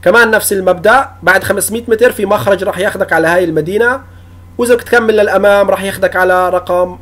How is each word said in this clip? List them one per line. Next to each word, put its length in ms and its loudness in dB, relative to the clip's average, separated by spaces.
كمان 300 4
نفس 220 0
المبدأ، 560 0
بعد 200 2
خمسمية 440 -4
متر 240 2
في 140 -4
مخرج 380 0
راح 140 -6
ياخدك 360 -2
على 140 2
هاي 160 2
المدينة، 580 -2
وإذا 160 2
بدك 100 -2
تكمل 340 0
للأمام 520 2
راح 140 -2
ياخدك 320 -4
على 340 2
رقم 520 -2